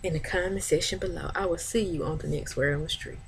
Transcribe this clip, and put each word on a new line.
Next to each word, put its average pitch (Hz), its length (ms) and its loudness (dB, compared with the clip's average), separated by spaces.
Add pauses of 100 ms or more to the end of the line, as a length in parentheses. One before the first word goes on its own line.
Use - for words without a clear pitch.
in 180 80 0
the 156 80 2
comment 185 420 0
section 175 380 2
below. 180 340 -4
I 196 120 0
will 170 120 2
see 226 240 2
you 170 220 0
on 156 140 0
the 147 100 -4
next - 280 -2
Word 143 200 4
on 151 80 -2
the 160 40 -6
Street. - 400 -6